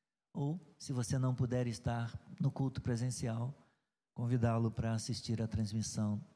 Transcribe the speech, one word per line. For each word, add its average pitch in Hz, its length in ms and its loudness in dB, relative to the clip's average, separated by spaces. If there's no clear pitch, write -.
ou, 151 280 -2
se - 160 -8
você 123 240 0
não 127 160 4
puder 123 360 2
estar 117 440 -2
no 139 100 4
culto - 320 -2
presencial, 120 720 -2
convidá-lo 117 560 4
para 113 260 0
assistir 113 460 -2
à 110 60 0
transmissão 107 720 0